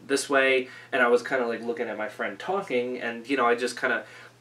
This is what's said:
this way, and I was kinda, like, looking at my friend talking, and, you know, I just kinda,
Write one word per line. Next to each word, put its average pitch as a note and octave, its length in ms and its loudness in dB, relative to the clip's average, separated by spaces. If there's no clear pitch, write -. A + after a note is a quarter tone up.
this C3+ 240 0
way, C3+ 400 4
and C3+ 100 2
I A#2+ 60 6
was A#2+ 160 6
kinda, B2+ 240 0
like, A2+ 160 -4
looking A#2 260 -4
at G#2 80 -6
my G#2+ 120 -4
friend G#2 320 -6
talking, C3 600 -2
and, A#2 300 -6
you C#3 60 2
know, B2+ 100 4
I A#2+ 80 4
just A#2+ 260 -2
kinda, A#2+ 220 0